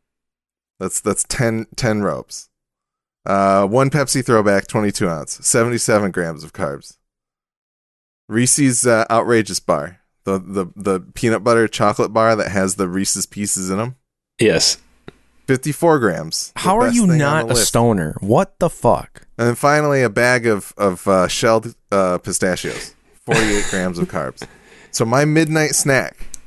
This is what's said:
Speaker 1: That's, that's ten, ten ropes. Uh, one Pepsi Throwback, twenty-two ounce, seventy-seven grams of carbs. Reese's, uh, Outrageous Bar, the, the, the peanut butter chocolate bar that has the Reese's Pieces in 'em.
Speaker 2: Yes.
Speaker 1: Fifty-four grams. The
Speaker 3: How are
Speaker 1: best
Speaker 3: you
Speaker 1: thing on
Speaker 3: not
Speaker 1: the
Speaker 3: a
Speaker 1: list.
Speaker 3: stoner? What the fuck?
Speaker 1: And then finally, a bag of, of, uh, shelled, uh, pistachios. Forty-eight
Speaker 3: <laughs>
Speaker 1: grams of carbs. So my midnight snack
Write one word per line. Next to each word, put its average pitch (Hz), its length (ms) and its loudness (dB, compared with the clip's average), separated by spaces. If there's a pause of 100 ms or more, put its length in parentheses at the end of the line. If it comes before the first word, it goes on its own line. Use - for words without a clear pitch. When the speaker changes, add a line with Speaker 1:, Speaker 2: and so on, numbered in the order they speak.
(800)
Speaker 1:
That's, 95 200 -6
that's 98 220 -2
ten, 113 440 -2 (100)
ten 107 260 -2
ropes. 76 460 -6 (760)
Uh, 98 420 2
one 131 240 2
Pepsi 135 360 0
Throwback, 104 400 2
twenty-two 104 420 -2
ounce, 76 380 -8
seventy-seven 117 680 2
grams 82 300 -4
of 85 100 -20
carbs. 71 440 -10 (1300)
Reese's, 123 580 2
uh, 113 240 4
Outrageous 110 500 2
Bar, 85 400 -4 (240)
the, 95 140 -2
the, 92 360 -6
the 95 260 -2 (140)
peanut 110 300 -2
butter 117 240 4
chocolate 104 440 0
bar 113 240 2
that 101 140 -4
has 95 260 0
the 95 120 -2
Reese's 95 380 -4
Pieces 95 440 -6
in 95 80 -2
'em. 123 180 -6 (420)
Speaker 2:
Yes. 165 400 2 (680)
Speaker 1:
Fifty-four 147 540 2
grams. 82 520 -2
The - 80 -14
Speaker 3:
How 185 180 2
are 247 80 2
Speaker 1:
best 240 100 0
Speaker 3:
you 240 60 4
Speaker 1:
thing 185 100 4
on 156 60 4
Speaker 3:
not 147 280 0
Speaker 1:
the 113 60 -2
Speaker 3:
a - 20 2
Speaker 1:
list. 110 140 0
Speaker 3:
stoner? 110 520 0
What 131 380 0
the 175 100 0
fuck? - 540 -2 (160)
Speaker 1:
And 117 100 2
then 120 60 0
finally, 143 480 2
a 117 80 2
bag 120 360 2
of, 104 300 0
of, 95 300 -2
uh, 92 220 4
shelled, 113 460 0 (180)
uh, 92 260 0
pistachios. - 760 -4 (300)
Forty-eight 104 420 0
Speaker 3:
<laughs> - 40 -6
Speaker 1:
grams 92 280 -4
of 90 100 -2
carbs. 69 360 -8 (460)
So - 140 -2
my 123 200 2
midnight 151 520 0
snack 131 400 0 (300)